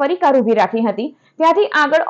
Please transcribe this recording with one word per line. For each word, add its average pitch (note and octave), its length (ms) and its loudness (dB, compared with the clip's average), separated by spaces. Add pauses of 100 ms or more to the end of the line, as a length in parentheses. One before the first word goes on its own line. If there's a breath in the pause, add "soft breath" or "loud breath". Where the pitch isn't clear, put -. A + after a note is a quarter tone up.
ફરી D#4+ 240 -2
કાર C#4 80 2
ઊભી A3+ 260 2
રાખી A3+ 300 -2
હતી. G#3+ 180 -6 (300 soft breath)
ત્યાંથી E4+ 340 2 (120)
આગળ D#4 260 0